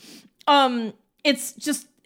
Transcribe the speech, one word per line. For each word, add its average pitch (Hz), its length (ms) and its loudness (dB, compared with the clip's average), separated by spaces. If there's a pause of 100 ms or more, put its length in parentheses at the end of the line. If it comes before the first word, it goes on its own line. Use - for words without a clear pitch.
(480)
Um, 254 460 2 (280)
it's - 300 -2
just - 340 -8 (200)